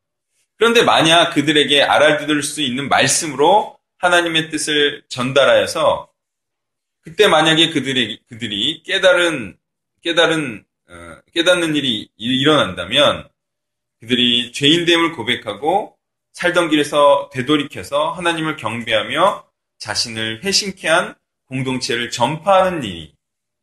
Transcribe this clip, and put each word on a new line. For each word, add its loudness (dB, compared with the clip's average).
그런데 4
만약 4
그들에게 2
알아들을 2
수 -8
있는 -4
말씀으로 0
하나님의 0
뜻을 -2
전달하여서 0
그때 0
만약에 2
그들에게, -4
그들이 -6
깨달은, 0
깨달은, 0
어, -20
깨닫는 2
일이 -4
일-, -4
일어난다면 0
그들이 -2
죄인됨을 2
고백하고 -6
살던 -2
길에서 2
되돌이켜서 -4
하나님을 -4
경배하며 -2
자신을 -8
회심케 -4
한 0
공동체를 -6
전파하는 0
일이 -12